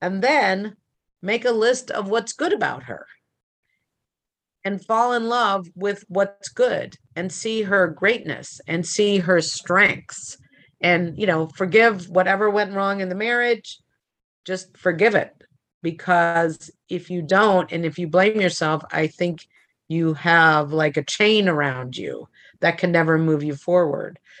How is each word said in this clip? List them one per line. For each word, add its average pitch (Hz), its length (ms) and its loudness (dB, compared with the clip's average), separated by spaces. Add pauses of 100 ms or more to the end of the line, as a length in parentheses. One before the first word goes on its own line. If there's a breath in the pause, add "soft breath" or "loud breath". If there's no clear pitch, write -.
and 190 220 -6
then 214 520 0 (460)
make 226 240 -4
a 247 60 2
list 226 400 0
of 196 180 -6
what's 226 240 -4
good 330 200 -2
about 135 300 -4
her 90 220 -14 (1600)
and 196 220 -6
fall 240 280 0
in 226 140 -2
love 208 480 0
with 202 320 -6
what's 196 420 -4
good - 460 -2 (200)
and 180 160 -6
see 220 320 -4
her 190 240 2
greatness 165 800 -4
and 165 180 -4
see 208 320 0
her 175 240 2
strengths - 960 -2 (420 soft breath)
and, 175 380 0
you 208 80 -2
know, 160 220 0
forgive 196 600 2
whatever 190 400 2
went 202 240 0
wrong 196 280 -2
in 185 80 -4
the 180 60 -6
marriage. 240 640 -2 (680)
Just 185 300 -10
forgive 185 380 2
it, - 300 -2 (400)
because 170 880 0 (180)
if 175 220 -8
you 180 100 -4
don't, 190 500 2
and 170 140 -4
if 156 140 -6
you 175 80 -4
blame 196 340 2
yourself, 160 500 0
I 156 140 -2
think 165 420 -4 (400)
you 165 280 0
have, 156 580 4
like, 156 240 0
a 147 60 -2
chain 214 440 2
around 131 480 -2
you - 320 -10 (340 soft breath)
that 165 180 0
can 175 120 0
never 160 280 4
move 156 240 0
you 151 120 -4
forward. 175 600 0 (220 soft breath)